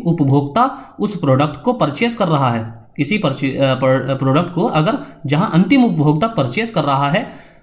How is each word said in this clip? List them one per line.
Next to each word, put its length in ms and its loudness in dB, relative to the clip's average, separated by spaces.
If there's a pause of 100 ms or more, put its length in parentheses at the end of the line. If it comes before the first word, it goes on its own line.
उपभोक्ता 920 0
उस 200 -4
प्रोडक्ट 420 0
को 120 0
परचेज 400 -2
कर 140 -2
रहा 240 2
है, 220 -6 (240)
किसी 200 0
परचे-, 440 -2
अ, 140 2
पर-, 440 0
प्रोडक्ट 340 0
को 100 0
अगर 340 0 (280)
जहां 240 0
अंतिम 340 4
उपभोक्ता 440 2
परचेज 420 -4
कर 140 -2
रहा 260 0
है, 220 -2 (320)